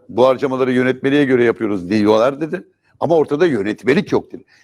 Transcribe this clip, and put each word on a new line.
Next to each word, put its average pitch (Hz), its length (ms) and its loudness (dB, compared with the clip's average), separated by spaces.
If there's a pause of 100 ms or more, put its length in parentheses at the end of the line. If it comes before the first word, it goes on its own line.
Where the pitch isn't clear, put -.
Bu - 180 2
harcamaları 131 440 0
yönetmeliğe 131 540 0
göre 127 180 2
yapıyoruz." 104 460 -2
diyorlar 110 520 2
dedi. 160 220 -8 (360)
"Ama 156 160 0
ortada 147 300 0
yönetmelik 117 680 -2
yok." 110 200 -4
dedi. 90 120 -18 (200)